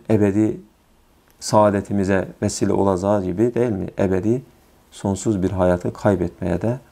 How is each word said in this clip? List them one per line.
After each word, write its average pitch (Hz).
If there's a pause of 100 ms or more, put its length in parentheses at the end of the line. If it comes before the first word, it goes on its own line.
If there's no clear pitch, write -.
ebedi 104 (800)
saadetimize 101 (140)
vesile 98
olacağı 98
gibi, 101
değil 120
mi? 90 (120)
Ebedi, 101 (480)
sonsuz 98
bir 95
hayatı 90
kaybetmeye 90
de 120 (120)